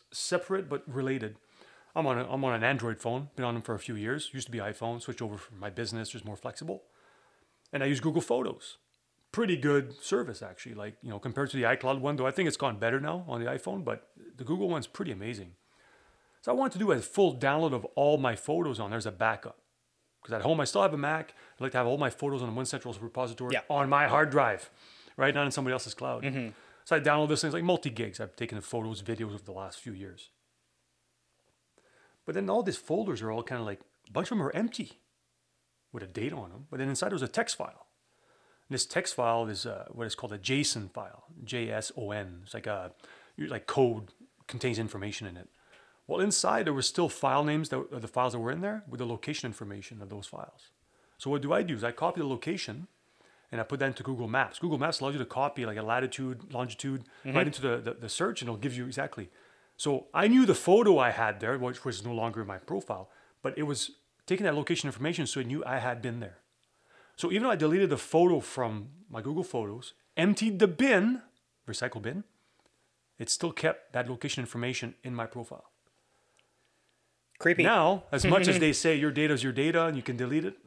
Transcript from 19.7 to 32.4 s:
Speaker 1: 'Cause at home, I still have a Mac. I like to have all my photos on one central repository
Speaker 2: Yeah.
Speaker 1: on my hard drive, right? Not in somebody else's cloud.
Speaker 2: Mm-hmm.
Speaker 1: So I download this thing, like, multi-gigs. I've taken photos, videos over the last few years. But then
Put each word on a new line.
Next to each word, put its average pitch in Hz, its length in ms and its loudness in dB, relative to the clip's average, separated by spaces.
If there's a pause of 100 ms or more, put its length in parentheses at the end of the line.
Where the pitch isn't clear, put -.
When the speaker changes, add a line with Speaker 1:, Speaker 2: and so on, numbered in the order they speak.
Speaker 1:
'Cause - 100 -10
at 107 100 -2
home, 156 180 4
I 139 40 2
still 202 180 2
have 170 120 4
a 147 40 -4
Mac. 156 360 -2 (260)
I - 40 -10
like 131 80 -2
to 127 60 2
have 123 80 4
all 135 120 2
my 135 120 2
photos 139 320 -4
on 117 140 -4
one 127 100 -4
central 123 280 -6
repository 117 600 -6
Speaker 2:
Yeah. 113 60 2 (100)
Speaker 1:
on 143 180 2
my 143 200 6
hard 143 220 6
drive, 123 400 4 (460)
right? 139 180 4
Not 143 120 2
in 135 60 0
somebody 131 200 0
else's 127 220 -4
cloud. 127 300 -6
Speaker 2:
Mm-hmm. 131 240 -4 (360)
Speaker 1:
So 165 120 4
I 151 40 4
download 147 280 4
this 151 140 2
thing, 156 80 0
like, 170 140 -2
multi-gigs. 120 560 0
I've 98 160 -10
taken 110 240 -6
photos, 110 420 -6
videos 110 320 -4
over 101 100 -10
the 98 80 -14
last 95 280 -12
few 117 120 -12
years. 95 380 -14 (1900)
But - 100 -6
then 190 140 -2